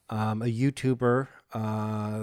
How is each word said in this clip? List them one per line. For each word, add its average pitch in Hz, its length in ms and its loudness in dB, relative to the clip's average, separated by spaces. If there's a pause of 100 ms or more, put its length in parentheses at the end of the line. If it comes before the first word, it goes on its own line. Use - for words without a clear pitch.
um, 107 320 -2
a 117 40 -2
YouTuber, 127 840 2 (260)
uh, 107 680 -2